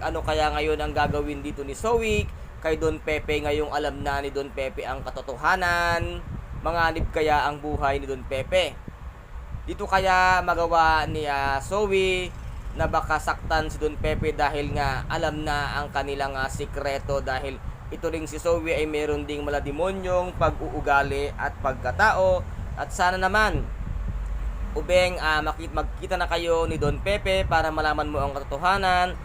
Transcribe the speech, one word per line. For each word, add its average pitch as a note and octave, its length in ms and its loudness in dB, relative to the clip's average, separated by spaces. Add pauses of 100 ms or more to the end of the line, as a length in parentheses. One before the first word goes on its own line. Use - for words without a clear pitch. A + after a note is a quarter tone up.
Ano D#3+ 160 -2
kaya D3+ 320 2
ngayon D3+ 240 2
ang D3+ 160 -2
gagawin D3 480 0
dito C#3+ 240 -6
ni C3+ 80 -8
Zoe A3 560 2 (320)
kay D#3 160 0
Don D#3 240 0
Pepe D3+ 400 0
ngayong D3 320 0
alam C#3+ 320 -2
na C#3 160 0
ni C#3+ 80 -4
Don C#3 240 -4
Pepe C3 320 -4
ang C3 160 -6
katotohanan? E3+ 1200 0 (400)
Manganib E3 480 2
kaya D3+ 320 4
ang D3 160 -2
buhay C#3+ 400 0
ni C#3+ 80 -6
Don C3 160 -6
Pepe? C3+ 560 0 (880)
Dito E3+ 240 -6
kaya F#3 560 6
magawa E3 640 4
ni, D#3 160 -2
ah, C#3 320 2
Zoe F#3+ 720 2 (440)
na D#3+ 160 0
baka D#3 320 0
saktan D#3 480 0
si - 100 -8
Don D3+ 160 -2
Pepe D#3 380 0
dahil D3 400 0
nga C3+ 340 -2
alam D#3 320 -2
na C#3+ 400 -2
ang D3 140 -6
kanilang, C#3 420 -2
ah, C3+ 160 -2
sikreto C#3 720 -2
dahil C3+ 320 -4 (380)
ito D#3+ 160 -4
ring D#3 160 -4
si D3+ 160 -8
Zoe E3 320 2
ay D3+ 160 0
meron D3 320 0
ding D3 240 -4
malademonyong F3+ 880 0
pag-uugali C#3+ 1040 2
at C#3 240 -4
pagkatao. F#3 800 4 (320)
At C#3 160 -4
sana F3+ 240 2
naman, F#3 480 4 (1120)
Ubeng, F3+ 480 4
ah, D#3 160 4
makit-, D#3 320 -2
magkita F3 480 -2
na F3 80 0
kayo E3+ 400 2
ni E3 80 0
Don C#3+ 240 0
Pepe F#3+ 480 2
para D#3+ 240 2
malaman D#3 400 0
mo D3+ 80 0
ang C#3 160 0
katotohanan F3+ 800 2 (100)